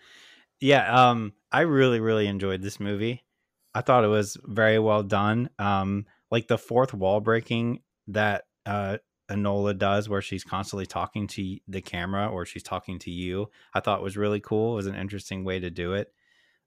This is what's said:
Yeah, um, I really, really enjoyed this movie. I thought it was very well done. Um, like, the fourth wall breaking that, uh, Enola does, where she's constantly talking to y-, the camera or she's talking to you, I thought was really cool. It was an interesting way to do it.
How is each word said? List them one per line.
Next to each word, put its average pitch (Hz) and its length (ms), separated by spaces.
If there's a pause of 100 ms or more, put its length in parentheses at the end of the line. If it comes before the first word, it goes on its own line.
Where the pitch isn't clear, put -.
(600)
Yeah, 127 500
um, 113 240 (180)
I 135 80
really, 135 400
really 110 260
enjoyed 95 360
this 98 180
movie. 104 440 (500)
I - 80
thought 123 220
it 104 40
was 107 360
very 110 340
well 107 240
done. 107 560
Um, 101 480 (240)
like, 117 180
the 113 100
fourth 120 360
wall 95 260
breaking 117 640 (260)
that, 104 360 (220)
uh, 101 320 (320)
Enola 101 480
does, 101 300
where 101 140
she's 95 220
constantly 95 420
talking 98 420
to - 140
y-, 95 260
the 95 120
camera 98 460
or 95 180
she's - 180
talking 92 380
to - 100
you, 90 400 (220)
I 98 80
thought 95 220
was 98 140
really 104 240
cool. 110 320
It 113 40
was 98 100
an 98 100
interesting 98 480
way 92 160
to 90 100
do 87 220
it. 101 200 (540)